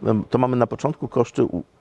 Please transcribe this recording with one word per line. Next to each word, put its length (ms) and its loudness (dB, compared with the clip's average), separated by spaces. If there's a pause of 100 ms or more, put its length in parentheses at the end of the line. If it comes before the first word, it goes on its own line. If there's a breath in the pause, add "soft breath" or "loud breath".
em, 240 2
to 80 2
mamy 180 0
na 100 2
początku 420 -6
koszty 360 0
u, 180 -4 (180)